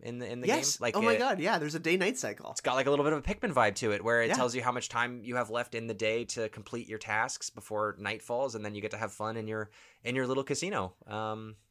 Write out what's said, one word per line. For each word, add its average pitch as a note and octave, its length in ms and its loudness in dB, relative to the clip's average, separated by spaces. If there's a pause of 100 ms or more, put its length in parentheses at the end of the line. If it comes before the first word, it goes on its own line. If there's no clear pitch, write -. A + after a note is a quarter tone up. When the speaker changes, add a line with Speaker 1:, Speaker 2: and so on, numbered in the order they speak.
Speaker 1:
in A#2+ 180 -8
the, B2 100 -6
in B2 120 -6
the C3+ 80 -2
Speaker 2:
Yes. - 300 2
Speaker 1:
game. B2 60 -4
Like, A#2+ 120 2
Speaker 2:
Oh G#3 60 4
my A3+ 100 6
Speaker 1:
it, A3 80 4
Speaker 2:
God, A#3+ 180 2
yeah, F3+ 220 2
there's D3+ 160 -2
a - 20 0
day-night F3+ 400 2
cycle. - 320 -6
Speaker 1:
it's - 100 -6
got, B2+ 140 2
like, C3 120 4
a C#3 40 4
little C#3+ 140 4
bit D3+ 80 4
of D3 80 0
a - 20 -10
Pikmin G#3 320 -2
vibe G#2+ 220 6
to A2 160 2
it, G2 100 0
where A#2 200 6
it A#2 80 4
Speaker 2:
Yeah. E3 40 4
Speaker 1:
tells B2 220 2
you B2 80 -2
how B2 80 2
much B2 160 -2
time A#2+ 340 -2
you A#2+ 140 -4
have A#2 140 0
left A#2 260 -2
in A2+ 100 -4
the A2+ 80 -2
day A2 300 2
to A2 240 -4
complete A2+ 400 -10
your G#2+ 100 -6
tasks A2 520 -2
before G#2 500 -2
night G#2 200 -2
falls, A#2+ 360 -2
and G#2+ 80 -6
then G#2 100 -4
you G#2 60 -6
get G#2+ 100 -2
to A2 80 -8
have G#2+ 140 -4
fun A2 240 -4
in A2 100 -4
your, G#2+ 240 -4 (320)
in B2 140 -2
your C3 100 0
little C3 160 2
casino. C3+ 520 -2 (120)
Um, A2 480 -6 (160)